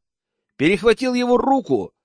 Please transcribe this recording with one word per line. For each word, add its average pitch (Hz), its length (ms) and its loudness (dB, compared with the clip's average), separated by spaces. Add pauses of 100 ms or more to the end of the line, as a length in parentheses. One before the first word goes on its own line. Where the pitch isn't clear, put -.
(560)
перехватил 214 580 0
его 247 240 0
руку, 240 560 -2 (120)